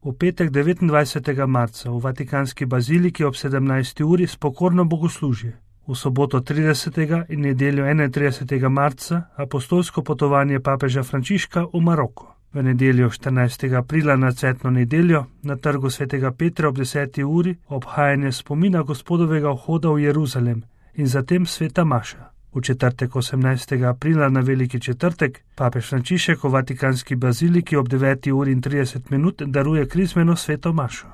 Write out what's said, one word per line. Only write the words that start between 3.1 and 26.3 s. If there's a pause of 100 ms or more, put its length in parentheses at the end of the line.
ob
sedemnajsti
uri
spokorno
bogoslužje. (360)
V
soboto,
tridesetega,
in
nedeljo,
enaintridesetega
marca, (120)
apostolsko
potovanje
papeža
Frančiška
v
Maroko. (180)
V
nedeljo,
štirinajstega
aprila,
na
cvetno
nedeljo, (180)
na
trgu
svetega
Petra
ob
deseti
uri (120)
obhajanje
spomina
Gospodovega
vhoda
v
Jeruzalem (300)
in
zatem
sveta
maša. (240)
V
četrtek,
osemnajstega
aprila,
na
veliki
četrtek, (120)
papež
Frančišek